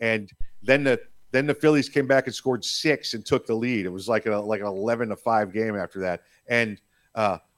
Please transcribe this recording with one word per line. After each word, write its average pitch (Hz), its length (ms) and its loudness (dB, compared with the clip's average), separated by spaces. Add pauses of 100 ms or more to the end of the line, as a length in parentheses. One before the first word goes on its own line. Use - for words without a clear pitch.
And 110 300 0 (320)
then 139 220 4
the, 127 160 2 (320)
then 135 140 2
the 143 80 2
Phillies 151 340 4
came 139 180 0
back 135 200 4
and 120 80 -6
scored 127 300 -2
six - 500 -2
and 110 100 -10
took - 220 0
the 113 80 0
lead. 113 300 0
It 92 60 -4
was 92 180 -8
like 113 180 0
a, 107 100 0
like 104 240 -2
an 104 60 -4
eleven 113 420 -2
to 101 80 -6
five 107 360 0
game 110 240 -2
after 95 240 -6
that, 90 220 -4 (240)
and, 117 340 0 (340)
uh, 101 240 0 (200)